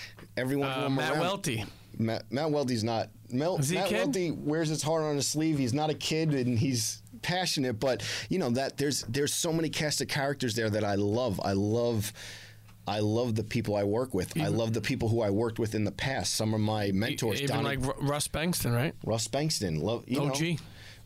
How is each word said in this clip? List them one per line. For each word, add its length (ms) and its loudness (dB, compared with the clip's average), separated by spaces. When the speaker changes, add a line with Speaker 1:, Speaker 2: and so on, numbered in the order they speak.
Speaker 1:
everyone 340 0
who 100 -2
Speaker 2:
Uh, 60 0
Speaker 1:
I'm 80 2
Speaker 2:
Matt 180 0
Speaker 1:
around. 80 2
Speaker 2:
Welty. 440 -2
Speaker 1:
Matt, 320 -2
Matt 200 0
Welty's 340 2
not. 240 0
Mel, 280 0
Speaker 2:
Is 120 0
he 60 0
a 40 2
Speaker 1:
Matt 80 0
Speaker 2:
kid? 100 2
Speaker 1:
Welty 320 2
wears 380 0
his 140 0
heart 220 2
on 120 0
his 100 0
sleeve. 320 2
He's 160 2
not 160 2
a 40 2
kid, 400 0
and 240 2
he's 440 0
passionate. 580 0
But, 220 2
you 100 2
know, 120 2
that 280 0
there's, 240 0
there's 320 0
so 180 0
many 160 2
cast 320 -2
of 80 -4
characters 460 0
there 160 2
that 140 2
I 100 2
love. 480 2
I 100 0
love, 600 2
I 140 0
love 340 2
the 80 0
people 320 0
I 80 4
work 320 0
with. 220 0
I 60 0
Speaker 2:
Even 140 2
Speaker 1:
love 180 2
the 60 0
people 280 0
who 140 4
I 80 4
worked 280 2
with 160 0
in 80 2
the 80 0
past. 440 -2
Some 200 2
of 60 2
my 320 2
mentors, 480 0
Speaker 2:
Even 160 0
Speaker 1:
Donnie 200 0
Speaker 2:
like 80 -2
Ru-, 220 -2
Russ 220 0
Bankston, 440 0
right? 220 2
Speaker 1:
Russ 220 0
Bankston, 560 0
love, 240 -2
you 120 0
know. 120 0
Speaker 2:
O 40 -2
G. 240 0